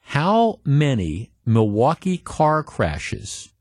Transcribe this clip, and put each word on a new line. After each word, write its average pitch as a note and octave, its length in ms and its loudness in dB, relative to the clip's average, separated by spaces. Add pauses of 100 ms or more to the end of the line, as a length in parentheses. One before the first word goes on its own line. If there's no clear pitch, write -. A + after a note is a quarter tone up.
How G#3 640 0
many A#2 640 0 (160)
Milwaukee A2+ 720 2
car D#3 460 0
crashes - 960 -6